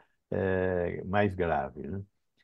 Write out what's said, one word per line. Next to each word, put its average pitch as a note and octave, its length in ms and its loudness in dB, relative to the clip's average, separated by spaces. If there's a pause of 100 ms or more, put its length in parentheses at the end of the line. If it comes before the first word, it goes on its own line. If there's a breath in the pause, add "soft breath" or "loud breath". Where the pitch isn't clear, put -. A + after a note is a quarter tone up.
(300)
é, F#2 760 0
mais G2 280 2
grave, C#2+ 540 -2
né? F#2+ 140 -8 (420)